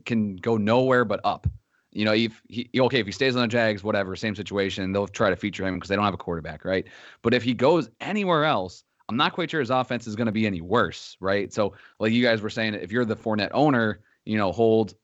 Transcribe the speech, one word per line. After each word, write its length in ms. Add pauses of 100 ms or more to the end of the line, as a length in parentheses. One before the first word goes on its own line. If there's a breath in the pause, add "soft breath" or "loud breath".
can 320
go 180
nowhere 480
but 220
up. 220 (440)
You 140
know, 80
if 340
he, 300
okay, 220
if 60
he 60
stays 240
on 60
the 80
Jags, 340
whatever, 320
same 200
situation, 580
they'll 140
try 220
to 60
feature 300
him 140
'cause 100
they 60
don't 100
have 80
a 40
quarterback, 460
right? 220 (360 loud breath)
But 120
if 100
he 100
goes 360 (100)
anywhere 460
else, 380 (240)
I'm 100
not 160
quite 180
sure 80
his 100
offense 380
is 80
gonna 160
be 140
any 160
worse, 600
right? 320
So, 200 (260 soft breath)
like 120
you 120
guys 180
were 80
saying, 240
if 180
you're 140
the 100
Fournette 380
owner, 480 (240)
you 120
know, 140
hold, 520